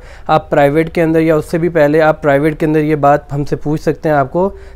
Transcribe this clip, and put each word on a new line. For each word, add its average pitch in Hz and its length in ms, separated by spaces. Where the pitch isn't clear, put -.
आप 156 220
प्राइवेट 151 420
के 175 80
अंदर 160 200
या 160 160
उससे 151 220
भी 165 120
पहले 151 320
आप 156 200
प्राइवेट 147 360
के 165 80
अंदर 156 160
ये 151 160
बात 143 340
हमसे 143 260
पूछ 147 220
सकते 160 280
हैं, 151 80
आपको 143 320